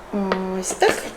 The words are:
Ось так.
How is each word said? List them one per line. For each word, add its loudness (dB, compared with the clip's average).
Ось 0
так. 2